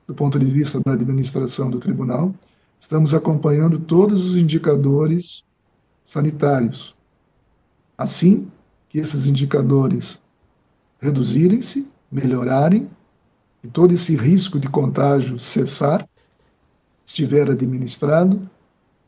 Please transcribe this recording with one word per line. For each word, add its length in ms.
do 80
ponto 240
de 80
vista 340
da 120
administração 760
do 100
tribunal, 560
estamos 340
acompanhando 640
todos 460
os 120
indicadores 1080
sanitários. 920
Assim 500
que 100
esses 280
indicadores 920
reduzirem-se, 880
melhorarem, 800
e 60
todo 240
esse 240
risco 420
de 100
contágio 720
cessar, 720
estiver 460
administrado, 960